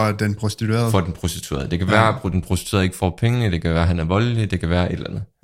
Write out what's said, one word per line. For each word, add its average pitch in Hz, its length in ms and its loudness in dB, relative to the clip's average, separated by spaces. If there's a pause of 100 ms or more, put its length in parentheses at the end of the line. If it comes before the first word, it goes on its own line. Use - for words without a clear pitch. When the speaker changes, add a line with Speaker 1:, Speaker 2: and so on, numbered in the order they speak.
(120)
Speaker 1:
for 101 60 -4
den 104 160 0
prostituerede. 110 560 0
Speaker 2:
for 98 100 4
den 87 120 -4
prostituerede. 80 580 -4
Det 87 80 -2
kan 92 100 -2
Speaker 1:
Ja. 104 60 2
Speaker 2:
være, 110 300 4
at 92 80 -2
den 90 100 0
prostituerede 95 420 0
ikke 92 120 -2
får 90 220 -2
pengene, 117 320 2
det 82 120 -2
kan 85 80 0
være, 82 120 2
at 87 60 4
han 85 100 2
er 80 60 -2
voldelig, 110 460 0
det 90 100 -2
kan 82 100 -2
være 90 220 2
et - 0 -
eller - 180 -6
andet. - 140 -6 (200)